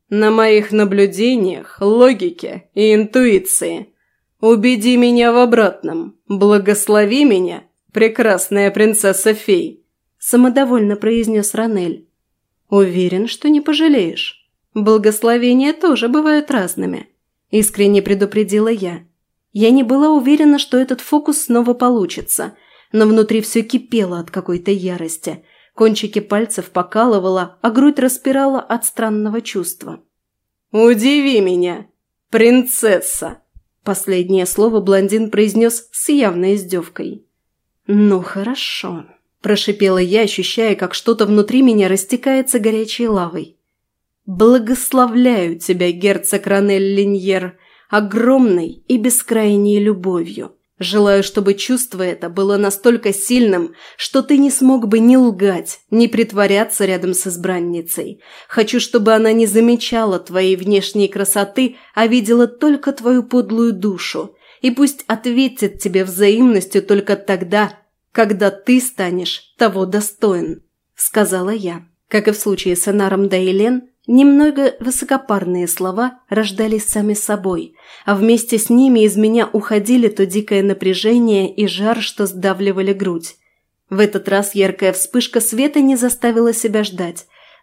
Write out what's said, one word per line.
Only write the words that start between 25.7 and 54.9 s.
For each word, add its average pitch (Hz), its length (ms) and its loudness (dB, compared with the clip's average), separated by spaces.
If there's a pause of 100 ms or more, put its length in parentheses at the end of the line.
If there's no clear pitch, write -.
Кончики 214 420 0
пальцев 208 520 -4
покалывало, 185 920 -2
а 226 80 0
грудь 277 300 2
распирала 262 600 0
от 233 240 -6
странного 214 580 -4
чувства. 170 580 -10 (720)
«Удиви 240 680 2
меня, 180 460 -2 (440)
принцесса!» 226 1120 0 (420)
Последнее 185 600 -2
слово 214 340 0
блондин 196 500 0
произнёс 220 600 0
с - 160 -8
явной 196 480 2
издёвкой. 180 680 -8 (640)
«Ну 208 360 2
хорошо», 196 840 -8 (420)
прошипела 202 520 0
я, 185 240 2
ощущая, 208 520 -2
как 214 180 -6
что-то 233 320 -2
внутри 208 380 2
меня 214 240 4
растекается 254 720 -2
горячей 220 480 -2
лавой. 175 500 -4 (680)
«Благословляю 233 1300 2
тебя, 180 320 0
герцог 196 560 -2
Ранель 196 480 0
Линьер, 190 600 -2 (320)
огромной 214 1000 0
и 254 100 2
бескрайней 208 800 0
любовью. 185 800 -4 (240)
Желаю, 202 420 2
чтобы 196 320 -2
чувство 202 480 -4
это 170 260 -6
было 196 280 -2
настолько 202 560 0
сильным, 196 640 0 (220)
что - 280 -2
ты 285 120 2
не 277 140 4
смог 254 380 2
бы 226 100 4